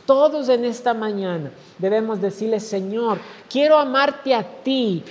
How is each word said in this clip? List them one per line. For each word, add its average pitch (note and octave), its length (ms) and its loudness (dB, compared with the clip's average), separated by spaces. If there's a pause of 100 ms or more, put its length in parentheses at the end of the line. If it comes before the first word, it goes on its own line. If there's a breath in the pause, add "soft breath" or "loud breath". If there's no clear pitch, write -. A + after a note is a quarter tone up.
todos C#4 420 4
en A#3+ 160 2
esta A#3+ 300 -2
mañana F#3+ 560 -4 (260 loud breath)
debemos G#3+ 460 0
decirle, G#3 380 -2
"Señor, G#3+ 580 -4 (320 loud breath)
quiero D4 260 4
amarte C#4 580 2
a A3 80 0
ti A#3 680 -2